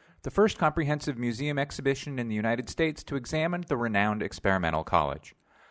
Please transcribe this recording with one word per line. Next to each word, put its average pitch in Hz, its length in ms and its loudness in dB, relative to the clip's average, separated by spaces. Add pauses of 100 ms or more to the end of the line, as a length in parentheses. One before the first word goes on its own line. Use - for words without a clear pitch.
(220)
the 139 80 -8
first 208 280 4
comprehensive 147 580 0
museum 120 420 -2
exhibition 139 600 -2
in 120 100 -2
the 110 60 -2
United 113 340 0
States 160 360 -2
to 143 120 -4
examine 160 520 -2
the 143 80 2
renowned 107 460 0
experimental 87 600 0
college. 73 520 0 (360)